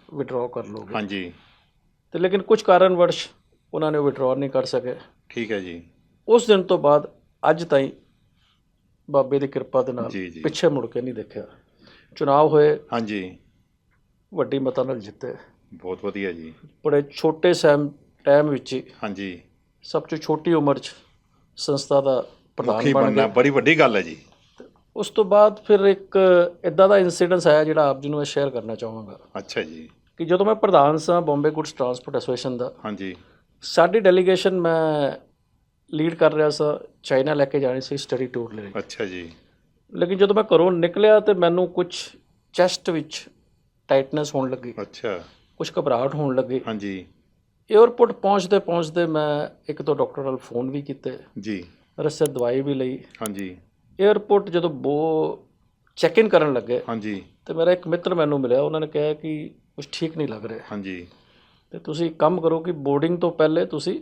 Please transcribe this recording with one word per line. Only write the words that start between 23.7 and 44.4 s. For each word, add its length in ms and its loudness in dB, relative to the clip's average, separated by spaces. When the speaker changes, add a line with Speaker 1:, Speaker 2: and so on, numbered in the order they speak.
Speaker 2:
ਗੱਲ 160 6
ਹੈ 60 2
ਜੀ। 160 -8
Speaker 1:
ਉਸ 140 -6
ਤੋਂ 160 2
ਬਾਅਦ 420 6
ਫਿਰ 120 6
ਇੱਕ 380 2
ਇੱਦਾਂ 260 4
ਦਾ 80 6
ਇਨਸੀਡੈਂਸ 500 2
ਆਇਆ 160 6
ਜਿਹੜਾ 260 2
ਆਪ 120 -4
ਜੀ 80 -8
ਨੂੰ 80 -2
ਮੈਂ 80 -4
ਸ਼ੇਅਰ 240 -2
ਕਰਨਾ 260 -8
ਚਾਹਾਂਗਾ। 440 -14
Speaker 2:
ਅੱਛਾ 240 -8
ਜੀ। 280 -12
Speaker 1:
ਕਿ 80 -6
ਜਦੋਂ 200 2
ਮੈਂ 100 2
ਪ੍ਰਧਾਨ 420 4
ਸਾਂ 240 0
ਬੰਬੇ 300 0
ਗੁੱਡਸ 220 -6
ਟਰਾਂਸਪੋਰਟ 420 -6
ਐਸੋਸੀਏਸ਼ਨ 420 -6
ਦਾ, 180 -8
Speaker 2:
ਹਾਂਜੀ। 300 -10
Speaker 1:
ਸਾਡੀ 380 2
ਡੈਲੀਗੇਸ਼ਨ 600 2
ਮੈਂ 520 0
ਲੀਡ 220 -2
ਕਰ 180 4
ਰਿਹਾ 160 2
ਸਾਂ, 380 -4
ਚਾਈਨਾ 300 0
ਲੈ 120 2
ਕੇ 140 -2
ਜਾਣੀ 220 -2
ਸੀ 160 -8
ਸਟੱਡੀ 300 -6
ਟੂਰ 260 -8
ਲਈ। 240 -14
Speaker 2:
ਅੱਛਾ 280 -8
ਜੀ। 260 -10
Speaker 1:
ਲੇਕਿਨ 240 -2
ਜਦੋਂ 180 2
ਮੈਂ 80 2
ਘਰੋਂ 280 4
ਨਿਕਲਿਆ 480 4
ਤੇ 140 2
ਮੈਨੂੰ 340 2
ਕੁਛ 480 -8
ਚੈਸਟ 360 0
ਵਿੱਚ 360 -6
ਟਾਈਟਨੈਸ 480 0
ਹੋਣ 160 -4